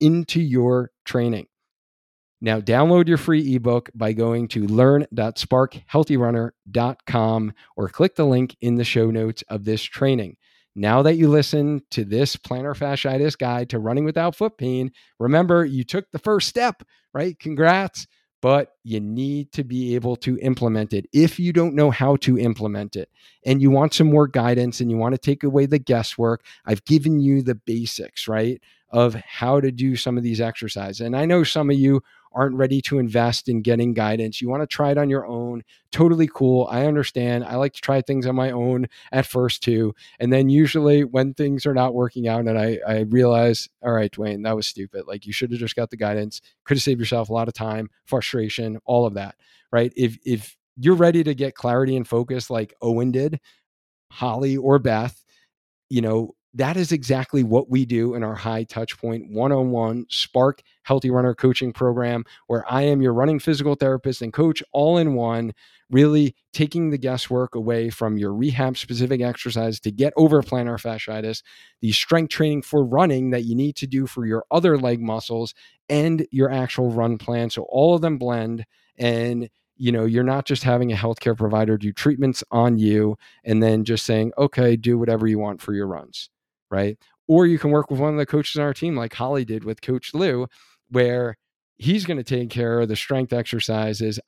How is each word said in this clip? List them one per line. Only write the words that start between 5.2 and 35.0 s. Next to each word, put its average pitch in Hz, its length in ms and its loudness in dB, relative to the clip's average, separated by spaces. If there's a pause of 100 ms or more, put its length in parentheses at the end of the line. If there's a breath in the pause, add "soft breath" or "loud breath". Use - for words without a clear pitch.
spark - 480 0
healthy 147 320 2
runner 117 340 0 (180)
dot 120 360 -2
com 110 480 0 (200 soft breath)
or 101 140 -4
click - 280 0
the 156 100 2
link 127 340 2
in 120 140 0
the 120 100 0
show 113 260 2
notes 110 380 -4
of 104 160 -8
this 110 180 -2
training. 123 540 -2 (400)
Now 110 240 2
that 160 160 4
you 160 120 4
listen 147 520 2 (120)
to 113 120 -4
this 113 320 -2
plantar 131 400 -8
fasciitis 139 640 -2
guide 123 320 -4
to 120 80 -4
running 120 260 -2
without 165 320 -2
foot 220 220 -4
pain, 127 340 -4 (260 soft breath)
remember 170 460 4
you 135 200 -2
took - 260 -8
the - 80 -12
first 214 280 0
step, 240 360 -4 (320)
right? 156 240 -4
Congrats, 165 680 0 (360)
but 135 300 2 (100)
you 110 180 -4
need 135 520 -6
to 147 120 -6
be 123 300 -4
able 123 220 -2
to 127 240 -4
implement 113 520 -2
it. 101 220 -4
If 160 260 4
you 175 100 0
don't 170 240 2
know 147 160 4
how 135 260 2
to 127 220 2
implement 107 560 -2
it 92 140 -8 (380 soft breath)
and 135 160 2
you 135 80 6
want 135 240 4
some 160 160 4
more 147 160 6
guidance 123 560 0
and 117 80 0
you 113 80 0
want 120 160 0
to 123 40 -4
take 139 260 -2
away 139 200 2
the 143 140 2
guesswork, 117 680 -2 (220 loud breath)
I've 107 180 -2
given 151 360 4
you 139 200 4
the 123 140 -2
basics, - 760 -8
right, 110 320 -2 (300 soft breath)
of 120 240 2
how 127 460 -2
to 135 120 0
do 127 240 0
some 120 220 -2
of 120 40 -2
these 117 200 -2
exercises. 104 580 -8
And 117 160 -4
I 143 80 0
know 175 180 4
some 147 280 0
of 139 60 4
you 139 260 4 (340 soft breath)
aren't 131 200 0
ready 135 240 2
to 139 180 -2
invest 117 500 0
in 113 140 -2
getting 120 320 2
guidance. 110 460 -2
You 123 80 -4
want 135 120 -4
to 147 60 -4
try 147 240 0
it 143 80 2
on 143 100 2